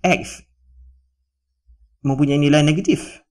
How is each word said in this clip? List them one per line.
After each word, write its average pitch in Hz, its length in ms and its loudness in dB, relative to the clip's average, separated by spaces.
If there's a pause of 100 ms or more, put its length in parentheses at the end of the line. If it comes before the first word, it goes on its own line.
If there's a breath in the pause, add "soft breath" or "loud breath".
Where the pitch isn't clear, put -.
X - 400 -4 (1600)
mempunyai 139 400 0
nilai 147 240 4
negatif? - 640 -2